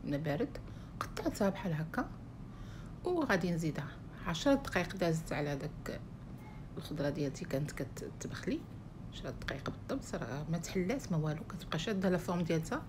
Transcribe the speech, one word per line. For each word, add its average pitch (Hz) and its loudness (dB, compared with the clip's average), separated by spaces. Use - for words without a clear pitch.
الماء 143 0
بارد، 156 0
قطعتها - 2
بحال 185 0
هكا، 160 0
وغادي 233 4
نزيدها 160 0
عشر 214 6
دقائق 190 2
دازت 165 4
على 147 2
داك - -4
الخضره 147 0
ديالتي، 143 0
كانت 147 0
كتطبخ - -4
لي 294 2
عشر - -6
دقائق - -4
بالضبط، - -4
راه 147 -2
ما 165 4
تحلات 180 0
ما 165 4
والو، 151 2
كتبقى - -4
شاده 190 4
لا 185 6
فورم 175 2
ديالتها. 165 2